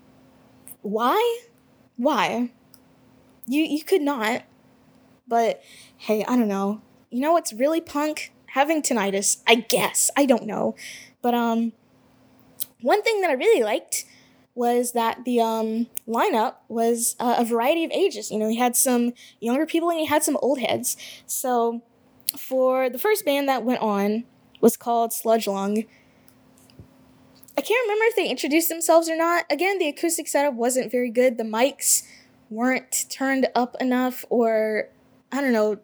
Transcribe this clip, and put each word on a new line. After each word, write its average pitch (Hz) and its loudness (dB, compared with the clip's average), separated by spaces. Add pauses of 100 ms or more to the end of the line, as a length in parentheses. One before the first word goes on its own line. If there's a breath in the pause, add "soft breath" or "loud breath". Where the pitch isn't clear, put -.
(840)
why? 330 0 (560)
Why? 240 0 (960)
You, 285 2
you 302 -2
could 370 0
not. 254 -2 (840)
But, 226 0 (340 loud breath)
hey, 214 -2
I 247 2
don't 233 4
know. 196 -2 (280)
You 240 -4
know 302 2
what's 320 0
really 294 0
punk? 302 -6 (160)
Having 294 2
tinnitus, 196 0
I 233 8
guess. - 0
I 285 4
don't 247 2
know. 220 -4 (460 loud breath)
But, 240 0
um, 233 0 (1080)
one 349 2
thing 415 0
that 349 2
I 277 2
really 330 4
liked - -4 (480 soft breath)
was 240 0
that 226 -2
the, 240 2
um, 226 0 (220)
lineup 247 0 (120)
was, 233 -2
uh, 240 0
a 240 2
variety 240 0
of 277 -4
ages. 294 -2
You 214 -2
know, 214 -2
you 226 0
had 247 2
some 240 2 (260 loud breath)
younger 247 0
people 330 0
and 330 -2
you 311 -2
had 302 0
some 294 0
old 262 0
heads. 233 -2 (280 loud breath)
So 240 -2 (540)
for 262 0
the 247 -8
first 415 0
band 285 0
that 254 0
went 247 0
on 208 -2 (360)
was - 4
called 233 0
Sludge 220 0
Lung. 202 -2 (1700 soft breath)
I 277 -2
can't 466 0
remember 427 0
if 466 0
they 349 0
introduced 302 0
themselves 330 2
or 320 -2
not. 330 0
Again, 359 0
the 339 0
acoustic 330 -4
setup 285 0
wasn't 233 -2
very 247 -2
good. 247 2
The 226 -4
mics 226 0 (480 loud breath)
weren't 247 -2
turned 269 0
up 247 0
enough, 254 0
or, 220 0 (420)
I 262 -4
don't 269 2
know, 214 2